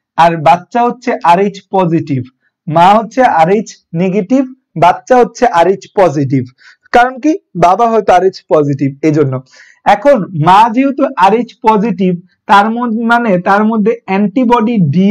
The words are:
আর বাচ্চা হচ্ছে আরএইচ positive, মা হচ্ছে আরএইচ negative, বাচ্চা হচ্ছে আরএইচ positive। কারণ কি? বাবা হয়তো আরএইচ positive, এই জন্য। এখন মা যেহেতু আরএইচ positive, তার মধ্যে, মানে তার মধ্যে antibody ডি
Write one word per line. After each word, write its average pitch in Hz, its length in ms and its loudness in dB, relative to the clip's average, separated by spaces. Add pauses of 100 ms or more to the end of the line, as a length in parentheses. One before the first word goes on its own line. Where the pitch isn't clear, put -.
(180)
আর 170 200 4
বাচ্চা 165 460 -2
হচ্ছে 240 280 -4 (120)
আরএইচ 190 340 0 (140)
positive, 160 500 -2 (460)
মা 170 200 2 (100)
হচ্ছে 226 260 -4
আরএইচ 190 460 0 (240)
negative, 190 500 -2 (340)
বাচ্চা 175 400 0
হচ্ছে 240 280 0
আরএইচ 180 380 0 (120)
positive। 143 480 0 (480)
কারণ 247 280 2
কি? 302 120 -2 (240)
বাবা 180 360 2
হয়তো 214 220 0
আরএইচ 185 240 2 (120)
positive, 147 400 0 (120)
এই 156 160 0
জন্য। 135 160 0 (520)
এখন 208 320 2 (300)
মা 185 120 6 (140)
যেহেতু 269 300 -2 (140)
আরএইচ 202 320 0 (180)
positive, 196 440 0 (340)
তার 208 260 2
মধ্যে, 233 320 -4
মানে 233 280 0 (100)
তার 202 240 0
মধ্যে 220 260 0 (140)
antibody 226 720 0 (180)
ডি 190 180 0